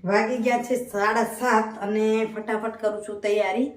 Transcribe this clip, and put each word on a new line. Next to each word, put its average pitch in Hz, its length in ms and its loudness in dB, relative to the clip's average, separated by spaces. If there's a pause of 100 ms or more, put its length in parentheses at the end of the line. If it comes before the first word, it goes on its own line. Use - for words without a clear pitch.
વાગી 220 320 2
ગયા 240 260 0
છે - 260 -2
સાડા 220 340 2
સાત 220 560 0
અને 220 460 2
ફટાફટ 220 500 -4
કરું 214 280 -2
છું 202 180 -10
તૈયારી. 208 560 2